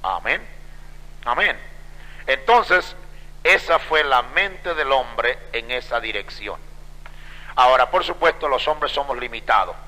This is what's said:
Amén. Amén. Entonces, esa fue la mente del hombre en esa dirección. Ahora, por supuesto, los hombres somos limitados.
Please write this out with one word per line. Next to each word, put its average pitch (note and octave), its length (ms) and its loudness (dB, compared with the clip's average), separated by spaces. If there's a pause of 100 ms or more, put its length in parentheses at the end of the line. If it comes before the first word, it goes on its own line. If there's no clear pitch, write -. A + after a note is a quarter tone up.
Amén. F#2+ 420 -2 (760)
Amén. D3 340 0 (680)
Entonces, F3+ 680 4 (480)
esa E3+ 360 4
fue D#3 240 2
la C3 180 4
mente F3 520 -2
del C#3+ 180 0
hombre B2 480 0 (140)
en A#2 180 -4
esa A#2+ 280 -2
dirección. G#2 600 -8 (960)
Ahora, B2+ 340 8
por F3+ 140 2
supuesto, D#3+ 440 2
los C3 200 2
hombres D3+ 240 0
somos C#3 260 -4
limitados. A2+ 580 0 (120)